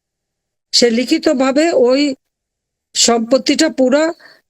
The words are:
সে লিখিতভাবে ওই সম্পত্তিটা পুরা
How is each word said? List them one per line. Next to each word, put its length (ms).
সে 180
লিখিতভাবে 840
ওই 440
সম্পত্তিটা 760
পুরা 440